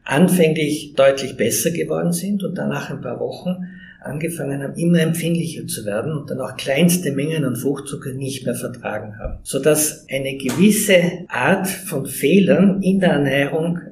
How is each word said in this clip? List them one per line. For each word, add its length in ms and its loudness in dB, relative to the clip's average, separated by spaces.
anfänglich 920 2
deutlich 400 4
besser 360 0
geworden 400 -2
sind 320 -2
und 140 -4
dann 120 -2
nach 200 -4
ein 120 -10
paar 180 -8
Wochen 480 -6
angefangen 600 -6
haben, 140 -8
immer 240 4
empfindlicher 680 -2
zu 180 -8
werden 280 -4
und 160 -8
dann 100 -6
auch 180 -8
kleinste 560 2
Mengen 320 -2
an 100 -2
Fruchtzucker 580 -6
nicht 320 -8
mehr 100 -2
vertragen 640 -8
haben. 260 -8
Sodass 680 0
eine 280 -4
gewisse 880 4
Art 400 0
von 380 -6
Fehlern 760 4
in 180 2
der 120 4
Ernährung 680 0